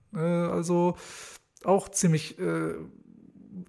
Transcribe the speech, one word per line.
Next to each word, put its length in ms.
Äh, 60
also 760
auch 260
ziemlich, 520
äh, 340